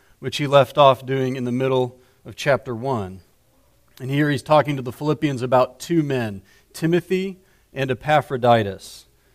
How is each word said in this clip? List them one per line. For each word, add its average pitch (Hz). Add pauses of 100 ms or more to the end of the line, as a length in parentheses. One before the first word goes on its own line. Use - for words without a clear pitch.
(180)
which 135
he 147
left 139
off 135
doing 131
in 127
the 123
middle 127 (240)
of 110
chapter 131
one. 110 (800)
And 131
here 147
he's 135
talking 147
to 135
the 123
Philippians 143
about 127
two 170
men, 117 (300)
Timothy 180 (360)
and 135
Epaphroditus, 120 (280)